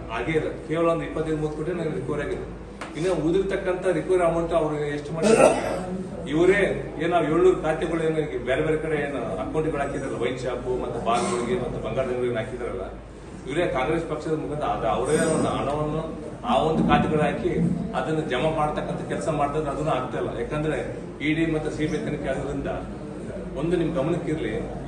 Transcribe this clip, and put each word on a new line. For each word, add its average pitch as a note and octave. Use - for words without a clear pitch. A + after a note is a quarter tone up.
ಆಗೇ B2
ಇಲ್ಲ. D#3
ಕೇವಲ E3
ಒಂದು D#3+
ಇಪ್ಪತ್ತೈದು D#3
ಮೂವತ್ತು D3+
ಕೋಟಿ D3+
ನನಗೆ D#3+
ರಿಕವರ್ C#3
ಆಗಿದೆ. B2
ಇನ್ನು F3+
ಉಳಿದಿರ್ತಕ್ಕಂಥ F3+
ರಿಕವರಿ F3+
ಅಮೌಂಟ್ E3
ಅವ್ರು D#3
ಎಷ್ಟು D3
ಮಾಡಿದ್ರು? A3+
ಇವರೇ F3+
ಏನ್ E3+
ನಾವು E3+
ಏಳ್ನೂರು E3+
ಖಾತೆಗಳು D#3+
ಏನು D#3+
ಈಗ B2+
ಬೇರೆ C3+
ಬೇರೆ D#3
ಕಡೆ D#3
ಏನು C#3+
ಅಕೌಂಟ್‌ಗಳು C#3+
ಹಾಕಿದ್ರಲ್ಲ, C#3
ವೈನ್ B2+
ಶಾಪು B2+
ಮತ್ತೆ -
ಬಾರ್ಗಳಿಗೆ A#2+
ಮತ್ತೆ -
ಬಂಗಾರದ B2
ಅಂಗಡಿಗೆ B2
ಹಾಕಿದ್ರಲ್ಲ, A2
ಇವರೇ D#3+
ಕಾಂಗ್ರೆಸ್ D#3+
ಪಕ್ಷದ D3+
ಮುಖಾಂತರ D3
ಅದು A#2
ಅವರೇ D3
ಒಂದು D#3+
ಹಣವನ್ನು D3+
ಆ -
ಒಂದು D#3
ಖಾತೆಗಳು D3+
ಹಾಕಿ E3
ಅದನ್ನು D#3
ಜಮಾ D#3
ಮಾಡ್ತಕ್ಕಂಥ D3+
ಕೆಲಸ D3+
ಮಾಡ್ತಾರೆ. C#3+
ಅದನ್ನು C#3+
ಆಗ್ತಾ B2+
ಇಲ್ಲ. A#2
ಯಾಕಂದ್ರೆ D3+
ಇ D3+
ಡಿ D#3
ಮತ್ತೆ D3+
ಸಿ D3+
ಬಿ D3+
ಐ -
ತನಿಖೆ D3
ಆಗೋದ್ರಿಂದ C#3
ಒಂದು E3+
ನಿಮ್ D#3
ಗಮನಕ್ಕಿರ್ಲಿ, D#3